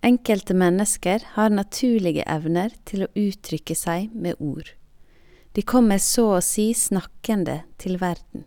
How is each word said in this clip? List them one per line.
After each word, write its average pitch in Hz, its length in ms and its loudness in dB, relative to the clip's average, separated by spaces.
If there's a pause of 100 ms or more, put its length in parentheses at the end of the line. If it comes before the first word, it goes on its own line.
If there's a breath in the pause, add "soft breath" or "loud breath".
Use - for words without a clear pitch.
Enkelte 220 480 2
mennesker 185 720 2 (140)
har 214 180 4
naturlige 196 720 0
evner 165 560 -2
til 196 220 -4
å - 100 -10
uttrykke 190 640 -4
seg 180 320 -4
med 180 320 -6
ord. 151 300 -8 (840 soft breath)
De 208 80 -2
kommer 220 400 4
så 233 320 2
å 180 80 2
si 214 320 0
snakkende 185 880 -2 (180)
til 185 240 -4
verden. - 440 -6